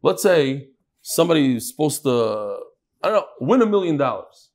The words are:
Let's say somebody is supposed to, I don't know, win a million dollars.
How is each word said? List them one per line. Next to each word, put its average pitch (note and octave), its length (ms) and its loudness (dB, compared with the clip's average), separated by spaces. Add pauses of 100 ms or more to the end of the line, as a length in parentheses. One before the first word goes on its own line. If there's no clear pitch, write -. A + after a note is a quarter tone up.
Let's F#3 220 0
say C#3 460 0 (320)
somebody D#3 540 2
is A2 140 -6
supposed D3 340 -4
to, G#2+ 560 -2 (420)
I E3+ 80 0
don't G#3+ 40 -2
know, G#3+ 140 0 (120)
win G#3 220 2
a A3+ 40 4
million F#3+ 300 0
dollars. B2 600 -4